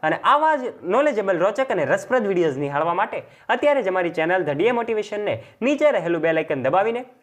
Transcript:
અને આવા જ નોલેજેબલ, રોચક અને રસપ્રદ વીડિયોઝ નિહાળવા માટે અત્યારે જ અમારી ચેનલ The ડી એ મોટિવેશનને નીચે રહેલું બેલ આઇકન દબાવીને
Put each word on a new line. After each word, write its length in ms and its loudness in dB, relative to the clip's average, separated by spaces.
અને 140 0
આવા 240 2
જ 160 -6
નોલેજેબલ, 440 0
રોચક 320 0
અને 140 0
રસપ્રદ 420 0
વીડિયોઝ 360 0
નિહાળવા 360 -2
માટે 240 -4
અત્યારે 360 2
જ 80 -2
અમારી 260 0
ચેનલ 300 2
The 80 -2
ડી 160 2
એ 60 0
મોટિવેશનને 600 -4
નીચે 300 2
રહેલું 300 0
બેલ 220 2
આઇકન 240 -2
દબાવીને 340 0